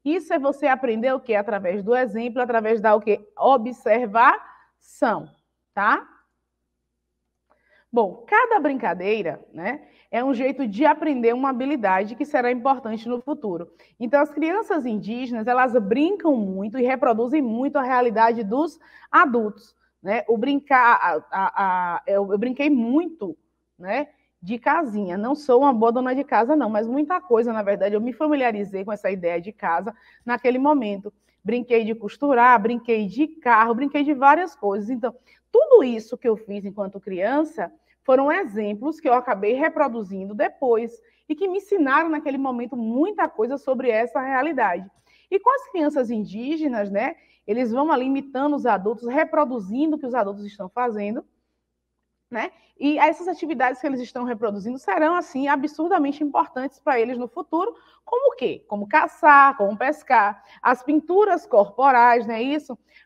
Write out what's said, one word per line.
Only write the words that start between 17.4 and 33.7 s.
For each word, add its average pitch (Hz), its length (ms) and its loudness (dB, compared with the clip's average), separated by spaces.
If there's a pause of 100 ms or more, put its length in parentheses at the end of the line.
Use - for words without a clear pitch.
muito 254 360 -2
a 277 60 0
realidade 240 600 2
dos 262 380 -4 (280)
adultos, 240 680 0 (260)
né? 208 240 -2
O 233 100 2
brincar, 254 640 4
a, 170 140 0 (160)
a, 190 240 -2
a, 180 500 -2
eu, 196 280 0
eu 208 40 0
brinquei 254 320 -2
muito, 269 680 -2 (400)
né, 220 300 -6 (340)
de 208 160 -8
casinha. 214 580 -2
Não 233 200 -2
sou 247 240 4
uma 285 120 4
boa 233 200 2
dona 254 240 -2
de 269 80 -2
casa, 240 320 2
não, 254 120 0
mas 220 200 -2
muita 302 320 -2
coisa, 240 320 0
na 220 100 -4
verdade. 202 320 0
Eu 208 60 0
me 240 120 -6
familiarizei 226 720 -2
com 214 80 -8
essa 208 160 -6
ideia 175 320 -4
de 190 120 -12
casa 190 420 -4 (320)
naquele 240 320 0
momento. 220 540 0 (320)
Brinquei 233 400 0
de 220 100 -4
costurar, 240 680 4
brinquei 226 460 -2
de 240 220 -2
carro, 233 440 2